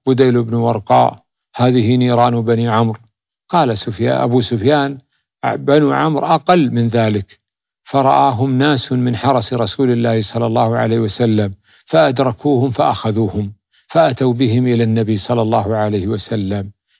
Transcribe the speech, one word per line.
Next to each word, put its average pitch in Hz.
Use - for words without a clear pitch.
بديل 127
بن 113
ورقاء: 117
"هذه 123
نيران 120
بني 117
عمرو". 113
قال 127
سفيان، 123
أبو 123
سفيان: 139
"بنو 139
عمرو 143
أقل 160
من 117
ذلك". 110
فرآهم 135
ناس 139
من 123
حرس 123
رسول 123
الله 117
صلى 117
الله 117
عليه 117
وسلم، 107
فأدركوهم 135
فأخذوهم، 107
فأتوا 135
بهم 123
إلى 117
النبي 110
صلى 117
الله 110
عليه 104
وسلم. 101